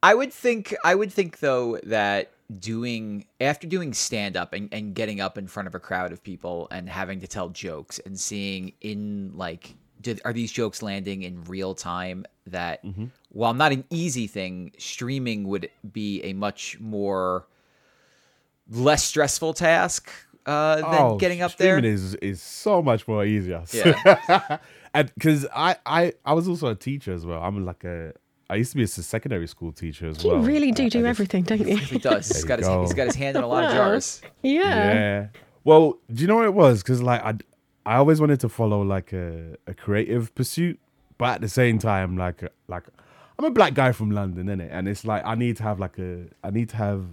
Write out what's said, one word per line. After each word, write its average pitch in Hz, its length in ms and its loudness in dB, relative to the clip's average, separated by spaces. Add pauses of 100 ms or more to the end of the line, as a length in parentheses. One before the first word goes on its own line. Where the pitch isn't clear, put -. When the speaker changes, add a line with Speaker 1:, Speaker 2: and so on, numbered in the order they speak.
Speaker 1:
I 196 140 8
would 262 160 -2
think, 226 420 -2 (100)
I 180 120 6
would 202 160 -2
think 180 260 -4
though 123 460 0
that 101 480 0 (260)
doing, 110 680 -8 (160)
after 147 280 -2
doing 165 260 -4
stand-up 95 580 -4
and, 104 200 -8
and 104 240 -8
getting 107 240 -4
up 98 180 -6
in 98 80 -10
front 98 220 -10
of 90 80 -12
a 87 40 -8
crowd 92 300 -4
of 87 140 -14
people 87 480 -8
and 90 160 -10
having 95 320 -8
to - 80 -16
tell 90 220 -8
jokes 80 500 -12
and 95 180 -14
seeing 98 600 -8
in, 104 560 -8
like, 87 400 -12 (240)
did, 107 240 -6
are 117 80 -4
these 117 180 -4
jokes 113 320 -4
landing 98 400 -6
in 90 220 -12
real 95 300 -6
time, 90 500 -8 (240)
that 87 340 -6
Speaker 2:
Mm-hmm. 98 220 -10 (240)
Speaker 1:
while 113 260 0
not 151 160 2
an 135 200 -4
easy 160 360 -4
thing, 92 520 -10
streaming 120 680 -6
would 95 240 -4 (220)
be 104 300 -4
a 95 100 -8
much 101 480 -6
more 98 680 -2 (1200)
less 131 340 4
stressful 156 500 0
task, 170 560 2 (360)
uh, 151 300 2
than 156 100 -2
Speaker 2:
Oh, 135 320 4
Speaker 1:
getting 175 240 0
up 175 100 0
Speaker 2:
streaming 185 300 4
Speaker 1:
there. 110 100 4
Speaker 2:
is, 95 240 -2
is 98 260 -6
so 196 400 2
much 120 260 2
more 104 160 0
easier. 92 440 -2
<laughs> - 40 -12
Speaker 1:
Yeah. 170 840 4 (360)
Speaker 2:
And 147 260 2
'cause 151 340 2
I, 165 300 0
I, 165 300 2 (100)
I 139 80 2
was 165 160 2
also 165 200 -2
a 110 60 -2
teacher 131 380 -6
as 85 140 -6
well. 85 160 -6
I'm 98 240 -4
like 90 180 -10
a, 85 300 -8 (340)
I - 80 -4
used 120 160 0
to - 60 -6
be 127 40 4
a - 20 4
s-, 98 80 -2 (140)
secondary 110 400 -4
school 82 240 -10
teacher 80 380 -10
as 78 160 -8
Speaker 3:
You - 80 4
Speaker 2:
well. 285 80 4
Speaker 3:
really 277 320 4
do 262 120 2
Speaker 2:
I, - 20 4
I - 20 4
Speaker 3:
do 233 120 0
Speaker 2:
just 233 80 2
Speaker 3:
everything, 208 360 0
don't 214 160 0
you? - 160 2
Speaker 1:
He 135 220 -2
does. - 300 2
Speaker 2:
There - 100 0
Speaker 1:
He's - 40 -4
Speaker 2:
you 156 60 -4
Speaker 1:
got 123 100 2
his, 95 100 2
Speaker 2:
go. 92 120 4
Speaker 1:
he's 87 140 0
got 131 120 2
his - 80 0
hand 139 220 -2
in - 60 0
a 120 40 -2
lot 127 180 0
of 294 60 2
Speaker 3:
Wow. - 60 2
Speaker 1:
jars. - 460 2 (200)
Speaker 3:
Yeah. 311 320 4 (200)
Speaker 2:
Yeah. 104 320 2 (380)
Well, 156 340 8 (140)
do 117 100 -2
you 170 40 2
know 208 100 6
what 226 100 4
it 196 80 2
was? 131 280 8
'Cause, 127 200 0
like, 123 200 2
I, 110 120 -2 (500)
I 110 120 2
always 151 240 8
wanted 147 200 4
to 120 80 0
follow, 104 320 2
like, 98 320 -2
a, 82 440 -8 (100)
a 92 80 -10
creative 110 600 -2
pursuit, 165 460 -2 (380)
but 123 180 0
at - 60 -8
the 110 80 -4
same 120 280 4
time, 95 380 0
like, 90 260 -4 (260)
like, 90 160 -10 (540)
I'm 277 60 -4
a 311 60 2
black 185 240 6
guy 131 180 4
from 110 180 -2
London, 92 360 -4
innit? 95 260 -6
And 92 160 -4
it's 101 160 -6
like, 107 220 -2
I 110 80 -2
need 120 240 0
to 110 60 -6
have, 107 140 -2
like, 95 200 -6
a, 90 260 -8 (180)
I 92 80 -8
need 110 200 -2
to 113 60 -10
have 101 360 -2